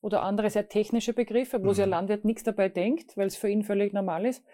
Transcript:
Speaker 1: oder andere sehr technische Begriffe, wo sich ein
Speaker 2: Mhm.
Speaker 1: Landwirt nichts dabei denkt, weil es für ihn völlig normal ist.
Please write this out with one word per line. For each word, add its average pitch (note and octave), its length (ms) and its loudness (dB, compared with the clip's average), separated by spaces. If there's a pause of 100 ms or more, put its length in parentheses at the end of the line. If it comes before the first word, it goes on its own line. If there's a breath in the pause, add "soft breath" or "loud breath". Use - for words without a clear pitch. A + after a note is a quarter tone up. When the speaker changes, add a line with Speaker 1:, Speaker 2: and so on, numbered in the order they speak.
Speaker 1:
oder G#3 240 0
andere G3+ 260 0
sehr G#3 180 0
technische A3+ 440 0
Begriffe, A#3+ 500 0
wo G3 100 4
sich G3 120 4
ein G3 40 2
Speaker 2:
Mhm. F#3+ 40 2
Speaker 1:
Landwirt G3 320 -2
nichts A3 180 0
dabei G#3 260 0
denkt, G3+ 480 -2
weil G3 120 0
es F#3+ 80 -8
für G#3+ 120 -2
ihn G#3 140 2
völlig G3+ 300 0
normal F#3+ 340 -2
ist. B3+ 160 -4 (120)